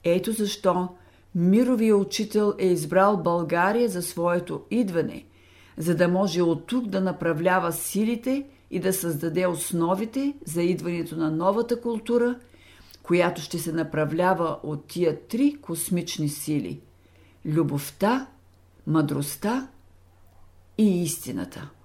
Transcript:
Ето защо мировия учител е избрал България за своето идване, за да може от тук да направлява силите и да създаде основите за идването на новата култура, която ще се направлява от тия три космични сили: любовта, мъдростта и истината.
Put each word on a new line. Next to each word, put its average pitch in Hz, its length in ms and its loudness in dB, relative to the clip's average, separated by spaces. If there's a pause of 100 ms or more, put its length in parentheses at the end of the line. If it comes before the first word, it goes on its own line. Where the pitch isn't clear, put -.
Ето 180 280 2
защо 190 560 0 (460)
мировия 220 600 4
учител 208 640 0
е 190 80 0
избрал 180 500 4
България 175 720 2
за 180 140 -4
своето 170 680 -2
идване, 185 540 -2 (520)
за 165 180 0
да 175 140 4
може 180 340 2
от 165 240 2
тук 240 200 -2
да 190 140 -2
направлява 170 720 0
силите 240 760 -2 (240)
и - 100 -4
да 185 120 0
създаде 170 540 -2
основите 190 880 -2 (100)
за 165 180 -2
идването 170 540 -2
на 160 140 0
новата 208 500 0
култура, 240 580 0 (640)
която 175 380 0
ще - 180 -8
се 160 140 -4
направлява 160 880 0
от 151 240 -8
тия 160 400 -2
три 285 360 0
космични 165 680 -2
сили: 143 520 -4 (680)
любовта, 160 800 0 (600)
мъдростта 156 840 -2 (1120)
и 190 240 4
истината. - 680 -8 (140)